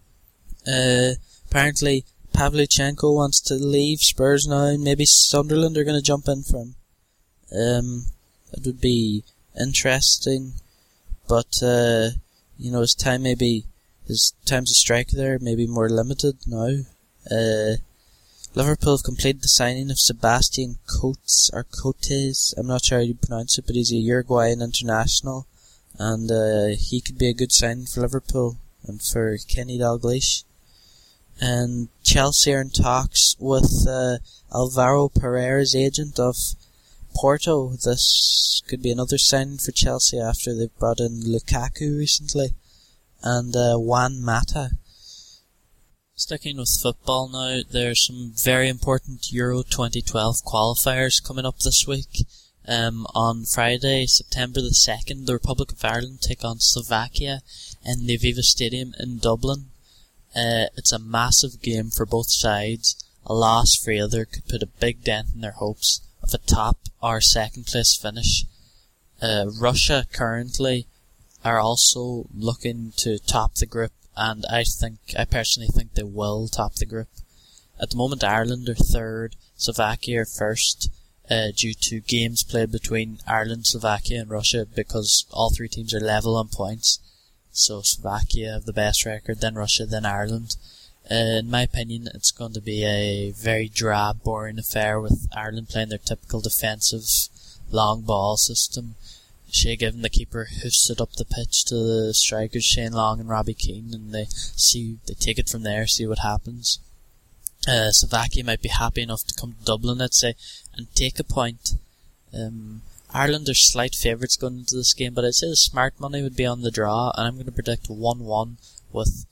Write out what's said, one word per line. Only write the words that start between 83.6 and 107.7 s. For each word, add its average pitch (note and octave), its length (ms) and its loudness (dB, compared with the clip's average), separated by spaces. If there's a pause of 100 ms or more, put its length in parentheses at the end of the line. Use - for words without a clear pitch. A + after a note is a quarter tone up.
Slovakia A2 540 0
and G#2+ 100 -12
Russia, G#2+ 340 0
because - 640 -2
all A2+ 200 2
three A#2 180 -2
teams A2 240 -8
are A2 60 -4
level G#2+ 360 0
on A2 120 -2
points. G#2+ 520 -2 (520)
So G2+ 320 0
Slovakia G#2+ 680 0
have G#2+ 120 -6
the A2 80 -6
best G#2 320 0
record, A2 360 -8
then A2 120 0
Russia, G#2+ 320 -2
then G#2+ 180 -4
Ireland. G#2+ 520 -4 (560)
Uh, A2+ 260 2
in A2+ 140 -4
my B2 100 2
opinion, A#2 540 -4
it's - 160 0
going A2+ 220 -8
to A2 80 -8
be G#2+ 220 -2
a G2+ 460 0
very A2 400 -2
drab, G#2+ 540 0
boring A2 340 -4
affair, G#2+ 420 0
with - 320 2
Ireland A2 380 -8
playing A2 200 -4
their G#2+ 100 -8
typical - 420 -6
defensive A2 640 -2 (640)
long A2 300 2
ball G#2+ 340 0
system. A#2 600 -2 (560)
Shea A#2 260 2
Given, A2+ 240 -2
the A2+ 80 -2
keeper, A2+ 380 0 (160)
hoofs - 260 2
it A2+ 100 -4
up A#2 140 -4
the - 100 -4
pitch - 420 -2
to A#2+ 100 -4
the A2+ 380 0
strikers A2 520 0
Shane A2+ 260 0
Long A2 300 0
and A2+ 80 -8
Robbie A2 240 -2
Keane, A2+ 400 -6
and G#2+ 180 -12
they G#2+ 140 -4
see, - 720 -2 (100)
they - 60 -8
take - 240 0
it - 100 0
from A2+ 160 -6
there, G#2+ 240 0
see A2+ 200 0
what G#2+ 120 -2
happens. A#2 600 -4 (880)
Uh, A2 260 2